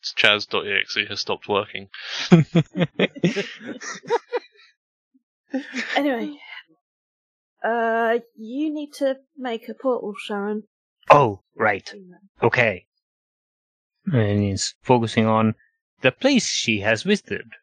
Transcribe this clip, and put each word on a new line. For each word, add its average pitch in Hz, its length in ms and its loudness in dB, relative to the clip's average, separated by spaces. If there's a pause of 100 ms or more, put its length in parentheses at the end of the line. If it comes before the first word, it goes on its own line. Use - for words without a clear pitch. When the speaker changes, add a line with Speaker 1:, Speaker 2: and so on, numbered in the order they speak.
(160)
Speaker 1:
Chaz 104 320 2
dot 98 180 -2
E 101 60 -4
X 101 240 -2
E 107 100 -2
has 101 140 -10
stopped - 280 -6
working. 98 400 -2 (420)
Speaker 2:
<laughs> 175 80 12 (3500)
Speaker 3:
Anyway, 285 400 -2 (1300)
uh, 226 540 0 (180)
you 262 360 -4
need 294 220 -8
to 269 220 0 (200)
make 240 320 -8
a 220 60 -12
portal, 233 420 -2
Sharon. 208 460 -4 (480)
Speaker 2:
Oh, 120 300 4 (160)
right. 104 360 -2 (480)
Okay. 113 460 0 (1300)
And 104 320 2
he's 98 360 -4
focusing 113 460 2
on 110 300 2 (460)
the 131 100 4
place 269 340 2
she - 360 -2
has 107 200 0
visited. 196 480 -4 (120)